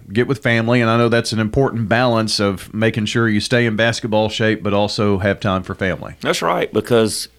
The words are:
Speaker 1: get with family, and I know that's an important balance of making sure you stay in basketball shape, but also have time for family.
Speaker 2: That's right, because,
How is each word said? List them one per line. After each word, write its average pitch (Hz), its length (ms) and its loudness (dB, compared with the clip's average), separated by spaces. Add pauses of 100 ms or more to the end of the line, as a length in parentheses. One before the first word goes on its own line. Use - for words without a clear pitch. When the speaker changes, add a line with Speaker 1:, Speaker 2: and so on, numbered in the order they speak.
(140)
Speaker 1:
get 117 120 2
with 135 160 -4
family, 117 380 2
and 117 100 2
I 113 80 4
know 120 120 4
that's 117 240 0
an 110 60 0
important 113 500 0
balance 113 500 0
of 101 340 -2
making 110 340 0
sure 117 200 0
you 104 140 2
stay 120 240 0
in 110 100 0
basketball 110 540 0
shape, 110 340 -2
but 104 100 -2
also 101 440 0
have 98 240 0
time 95 220 -2
for 95 120 -10
family. 90 460 -6
Speaker 2:
That's 156 200 -2
right, 170 300 -2
because, 110 560 0 (120)